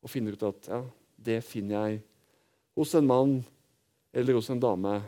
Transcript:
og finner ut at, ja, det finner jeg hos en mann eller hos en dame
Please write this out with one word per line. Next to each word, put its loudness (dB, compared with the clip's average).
og -14
finner -4
ut -4
at, -6
ja, -6
det -4
finner -6
jeg -2
hos -2
en 6
mann 4
eller 2
hos -2
en -2
dame 0